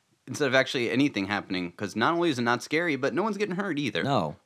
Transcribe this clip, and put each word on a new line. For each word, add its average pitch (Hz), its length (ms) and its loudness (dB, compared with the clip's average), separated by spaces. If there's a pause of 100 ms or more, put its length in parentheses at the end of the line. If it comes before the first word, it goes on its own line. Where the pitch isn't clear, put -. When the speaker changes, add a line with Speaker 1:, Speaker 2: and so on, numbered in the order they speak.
(280)
Speaker 1:
Instead 143 200 -2
of 127 80 2
actually 131 340 2
anything 120 380 2
happening, 92 460 -2
'cause 98 220 -8
not 127 180 2
only 170 160 2
is 123 100 -2
it 120 40 0
not 120 200 2
scary, 160 320 0
but 127 180 -2
no 165 100 0
one's 214 140 -2
getting 202 180 -2
hurt 190 220 -2
either. 127 260 0
Speaker 2:
No. 98 420 0